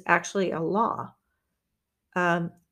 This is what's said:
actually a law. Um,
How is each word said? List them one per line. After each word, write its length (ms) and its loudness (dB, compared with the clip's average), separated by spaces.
actually 460 0
a 100 -4
law. 520 -2
Um, 360 0